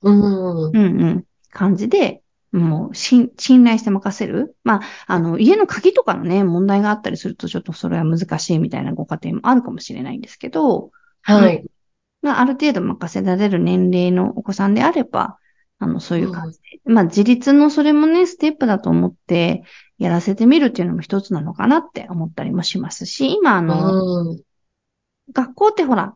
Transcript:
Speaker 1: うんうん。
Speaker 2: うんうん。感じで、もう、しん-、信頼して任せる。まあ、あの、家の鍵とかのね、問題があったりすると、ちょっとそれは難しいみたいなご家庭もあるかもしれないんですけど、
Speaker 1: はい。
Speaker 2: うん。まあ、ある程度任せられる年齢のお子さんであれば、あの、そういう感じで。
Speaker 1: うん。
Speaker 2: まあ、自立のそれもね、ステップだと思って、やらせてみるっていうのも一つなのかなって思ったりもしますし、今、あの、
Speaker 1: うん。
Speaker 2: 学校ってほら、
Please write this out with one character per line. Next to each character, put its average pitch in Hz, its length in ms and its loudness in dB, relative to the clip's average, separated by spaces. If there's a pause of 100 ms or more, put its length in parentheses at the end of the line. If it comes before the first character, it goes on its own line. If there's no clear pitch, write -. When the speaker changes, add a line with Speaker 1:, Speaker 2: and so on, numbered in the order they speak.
Speaker 1:
う 202 80 4
ん 208 100 8
う 180 500 -2
ん。 - 0 -
Speaker 2:
う - 20 -
ん 226 40 2
う 180 300 2
ん。 165 180 -2 (260)
感 190 260 0
じ 208 120 -4
で、 330 340 0 (300)
も 165 400 -2
う、 - 20 -16
し - 240 2
ん-、 240 200 2
信 254 260 6
頼 233 140 4
し 220 40 -4
て 220 80 -2
任 196 260 -4
せ 208 100 -6
る。 220 360 -6
ま 214 200 0
あ、 - 0 - (240)
あ 185 120 -2
の、 165 200 -2
家 277 180 6
の 427 100 2
鍵 370 280 0
と 494 100 2
か - 100 0
の 139 100 -8
ね、 190 200 0
問 180 220 0
題 202 160 2
が 208 80 0
あ - 20 2
っ 214 80 -4
た 208 100 -8
り - 60 -8
す 190 120 -10
る - 60 -10
と、 - 140 -10
ち - 80 -8
ょ 175 40 -6
っ - 20 -18
と 170 100 -12
そ 170 160 -8
れ 170 80 -2
は 165 80 -2
難 165 340 -2
し - 160 -4
い 160 40 0
み 160 120 -2
た 156 80 -8
い - 60 -8
な 156 80 -6
ご 160 140 -8
家 151 160 -8
庭 - 180 -6
も - 80 -2
あ 262 60 4
る 247 80 2
か 240 80 -10
も - 100 -12
し - 140 -16
れ - 80 -12
な 262 100 -10
い - 60 -12
ん - 20 -14
で - 80 -18
す - 80 -20
け - 140 -12
ど、 285 400 -2 (320)
Speaker 1:
は 202 280 6
い。 160 60 -2
Speaker 2:
う - 80 -10
ん。 - 20 -16 (560)
ま 285 160 -2
あ、 - 20 0
あ 247 40 2
る 269 100 0
程 294 180 -2
度 190 100 -2
任 180 300 -6
せ 190 100 -6
ら 185 140 0
れ 202 120 0
る 190 100 0
年 180 320 0
齢 180 200 0
の 180 260 0
お - 60 -10
子 196 100 -8
さ 196 140 -4
ん 202 80 2
で 233 80 0
あ 294 80 2
れ 339 140 -2
ば、 - 340 -6 (400)
あ - 80 -6
の、 165 140 -4
そ 175 160 -6
う - 20 0
い 165 60 -2
う 185 80 -8
感 165 180 -10
じ - 80 -20
で。 - 280 -20
Speaker 1:
う 262 40 0
ん。 226 40 4
Speaker 2:
ま 214 80 4
あ、 - 20 4
自 170 200 0
立 247 280 2
の 285 180 6
そ 294 120 0
れ 302 100 2
も 302 140 4
ね、 349 200 4
ス 349 120 -8
テ 302 100 0
ッ 302 80 -2
プ 277 100 -2
だ 202 120 2
と 185 120 -4
思 170 180 2
っ 180 60 -8 (120)
て、 170 360 0 (360)
や 175 120 -2
ら 170 100 0
せ 196 140 -2
て 226 120 2
み 285 120 6
る 285 80 2
っ 233 40 2
て 190 120 -4
い - 20 0
う 175 40 -4
の 170 60 -4
も 165 60 -4
一 196 200 -4
つ - 120 -8
な 160 80 -2
の 156 140 -8
か 202 120 -4
な 285 120 4
っ 330 140 -4
て - 180 -12
思 165 160 -6
っ 165 60 -12
た - 100 -12
り - 80 -8
も 175 120 -4
し - 180 -6
ま 170 100 -10
す - 160 -14
し、 277 280 -4
今、 339 220 2
あ 175 60 0
の、 180 680 -2
Speaker 1:
う 165 40 -10
ん。 165 80 -20 (880)
Speaker 2:
学 254 220 -4
校 415 140 2
っ 427 60 -2
て 392 100 0
ほ 262 100 0
ら、 202 220 -4